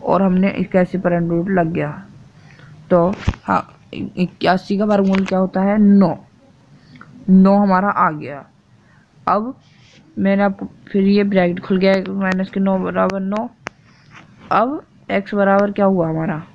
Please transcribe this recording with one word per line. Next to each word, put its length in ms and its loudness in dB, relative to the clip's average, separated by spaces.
और 200 0
हमने 280 2
इक्यासी 480 -2
पर 220 0
under 180 -2
root 120 -4
लग 160 0
गया। 380 -6
तो 240 2
हाँ, 320 -4
इक्यासी 840 -4
का 60 0
वर्गमूल 400 0
क्या 140 -2
होता 240 -2
है? 160 0
नौ। 400 4
नौ 280 6
हमारा 300 2
आ 220 0
गया। 340 -12
अब 300 -4
मैंने 240 0
आपको 240 -4
फिर 100 2
ये 220 4
ब्रैकेट 360 0
खुल 180 -2
गया, 340 0
minus 380 -4
के 100 -6
नौ 180 0
बराबर 420 -2
नौ। 300 -6
अब 300 0
x 240 -4
बराबर 360 2
क्या 160 0
हुआ 220 2
हमारा? 340 -4